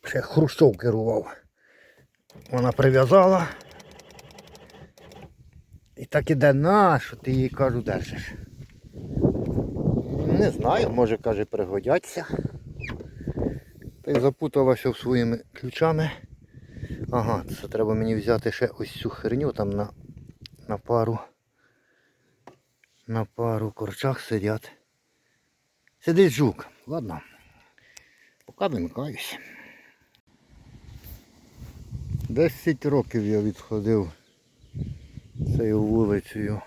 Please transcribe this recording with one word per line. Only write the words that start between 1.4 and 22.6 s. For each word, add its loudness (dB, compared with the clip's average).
Вона 4
прив'язала. 6
І -14
так 0
іде, 6
на, 4
що -10
ти -6
її, 2
кажу, 0
держиш. -6
Не 4
знаю, 0
може, 2
каже, -2
пригодяться. -2
Та -6
й 2
запуталася 2
в -4
своїми 0
ключами. -2
Ага, 0
це -12
треба -2
мені 0
взяти 0
ще -2
ось -8
цю -8
херню, -4
там -4
на... -4
На -6
пару, 0